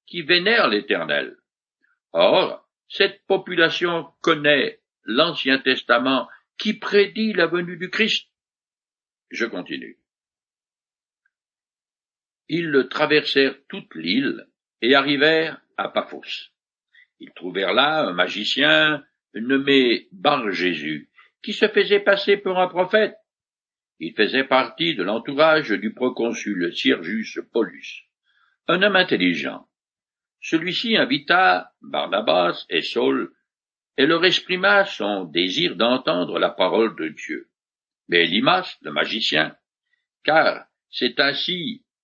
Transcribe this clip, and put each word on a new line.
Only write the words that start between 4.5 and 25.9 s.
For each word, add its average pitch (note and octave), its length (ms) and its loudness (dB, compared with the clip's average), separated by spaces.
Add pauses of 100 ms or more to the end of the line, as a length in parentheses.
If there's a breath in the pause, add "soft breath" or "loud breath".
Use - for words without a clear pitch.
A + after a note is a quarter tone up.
l'Ancien C3+ 540 0
Testament B2+ 680 0 (280 loud breath)
qui G#3+ 160 -4
prédit G#3 600 0
la F3 120 2
venue F3 300 -4
du E3 140 -10
Christ. - 380 -2 (1040)
Je G2+ 140 -6
continue. E2+ 540 -10 (2500)
Ils D3 400 0
traversèrent D3 680 0 (120)
toute - 260 -16
l'île G#2+ 520 -4 (340)
et A#2+ 140 4
arrivèrent D3 640 2 (160)
à G2 140 -6
Paphos. - 600 -8 (680 soft breath)
Ils - 160 -20
trouvèrent F#2 400 -4
là D3 320 2
un F2 80 -4
magicien C#3+ 880 0 (300)
nommé C3+ 800 2
Bar-Jésus, F2+ 960 -2 (320 soft breath)
qui G#3 100 -8
se - 160 0
faisait G3+ 320 2
passer G3+ 380 2
pour F#3 200 -4
un F3+ 100 2
prophète. F#3 480 0 (800)
Il E2 160 -10
faisait C3 300 2
partie C3+ 500 0
de F#2+ 80 -4
l'entourage C#3 680 2
du G#2 220 -4